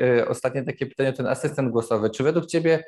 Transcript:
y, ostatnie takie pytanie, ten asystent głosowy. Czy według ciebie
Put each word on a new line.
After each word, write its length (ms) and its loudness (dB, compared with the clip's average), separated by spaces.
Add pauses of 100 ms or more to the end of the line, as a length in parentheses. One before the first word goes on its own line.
(180)
y, 100 2
ostatnie 340 -2
takie 240 -6
pytanie, 260 -2
ten 140 -4
asystent 440 -2
głosowy. 400 0
Czy 120 -2
według 240 2
ciebie 420 2